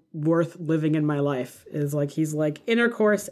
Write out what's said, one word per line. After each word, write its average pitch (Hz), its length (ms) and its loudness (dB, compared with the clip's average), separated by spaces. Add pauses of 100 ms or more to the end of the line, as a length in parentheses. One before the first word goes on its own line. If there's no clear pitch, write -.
(120)
worth 165 460 0
living 156 360 0
in 156 100 2
my 147 160 0
life?" 139 500 -2
is, 147 220 -2
like, 143 180 0
he's 156 220 -2
like, 151 340 -2
"Intercourse 226 640 2